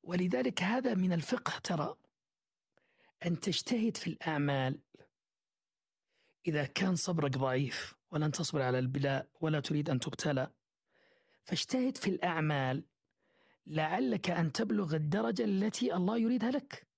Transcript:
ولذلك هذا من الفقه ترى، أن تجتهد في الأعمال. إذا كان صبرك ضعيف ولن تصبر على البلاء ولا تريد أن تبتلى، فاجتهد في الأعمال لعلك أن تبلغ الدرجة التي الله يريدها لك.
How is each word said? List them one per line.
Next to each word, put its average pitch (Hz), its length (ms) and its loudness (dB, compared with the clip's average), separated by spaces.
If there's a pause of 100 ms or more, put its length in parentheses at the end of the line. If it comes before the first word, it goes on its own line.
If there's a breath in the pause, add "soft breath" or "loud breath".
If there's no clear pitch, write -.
ولذلك 180 600 0
هذا 240 320 2
من 185 180 2
الفقه - 460 -2
ترى، 151 380 -4 (1300 soft breath)
أن 175 140 0
تجتهد 220 560 0
في - 100 -6
الأعمال. 143 760 0 (1600)
إذا 151 200 0
كان 185 300 0
صبرك 151 400 0
ضعيف 131 580 0 (160)
ولن 156 200 2
تصبر 151 320 -2
على 127 160 2
البلاء 131 520 0 (100)
ولا 156 200 2
تريد 147 300 -2
أن - 100 2
تبتلى، 139 520 -2 (920 soft breath)
فاجتهد 254 520 -2
في - 140 0
الأعمال 156 760 0 (840 soft breath)
لعلك 180 640 0
أن 170 220 0
تبلغ 208 420 0
الدرجة 185 500 0
التي 208 500 0
الله 185 240 2
يريدها 226 320 2
لك. - 480 -6